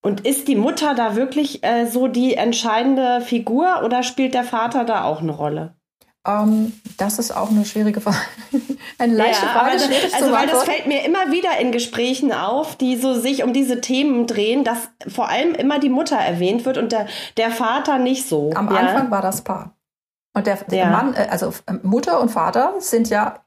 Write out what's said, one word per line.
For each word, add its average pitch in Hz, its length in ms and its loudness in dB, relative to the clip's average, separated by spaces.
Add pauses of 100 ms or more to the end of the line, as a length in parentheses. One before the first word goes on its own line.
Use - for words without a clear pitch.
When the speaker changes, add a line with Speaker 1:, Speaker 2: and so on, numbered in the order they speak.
Speaker 1:
Und 202 220 -2
ist 277 220 -2
die 277 80 2
Mutter 285 400 0
da 226 200 -2
wirklich, 269 480 -2
äh, 233 220 2
so 247 220 0
die 247 260 2
entscheidende 240 880 0
Figur 247 640 0
oder 247 160 0
spielt 254 320 -2
der 247 100 0
Vater 240 400 -2
da 226 200 0
auch 151 180 -2
eine 160 100 -2
Rolle? 151 440 -6 (520)
Speaker 2:
Ähm, 214 460 2 (240)
das 202 200 -2
ist - 180 -4
auch 214 140 -2
eine 208 160 4
schwierige 214 360 0
Frage. 202 160 0 (340)
<laughs> 277 60 0 (420)
Eine 233 160 4
leichte 214 300 2
Speaker 1:
Ja, 226 80 0
Speaker 2:
Frage, 240 160 4
Speaker 1:
aber - 80 2
das, 285 80 2
Speaker 2:
schwierig 269 260 2
zu - 60 -4
Speaker 1:
also, 277 140 2
weil - 0 - (160)
das - 40 0
Speaker 2:
beantworten. 262 200 2
Speaker 1:
fällt 302 160 -2
mir 285 180 0
immer 359 260 2
wieder 349 280 0
in 254 120 0
Gesprächen 240 600 -2
auf, 226 440 -2
die 254 220 0
so 254 180 0
sich 262 280 0
um 254 100 0
diese 247 280 2
Themen 262 460 2
drehen, 226 360 0
dass 233 140 0 (300)
vor 214 220 -4
allem 302 260 0
immer 285 240 0
die 277 100 2
Mutter 254 280 0
erwähnt 185 480 0
wird 262 120 0
und 233 140 -2
der, 214 160 -2 (300)
der 226 120 2
Vater 254 480 0
nicht 254 300 0
so. 151 260 0
Speaker 2:
Am 208 180 0
Speaker 1:
Ja? 196 80 2
Speaker 2:
Anfang 214 300 2
war 196 140 0
das 185 180 -2
Paar. 170 320 -8 (640)
Und 208 100 0
der, 196 120 0
der 190 280 -4
Speaker 1:
Ja. 190 60 4
Speaker 2:
Mann, 247 240 2
äh, 202 160 0
also, 185 200 -2 (140)
äh, - 160 -6
Mutter 254 400 2
und 233 80 2
Vater 214 480 0
sind 233 320 0
ja, 208 380 0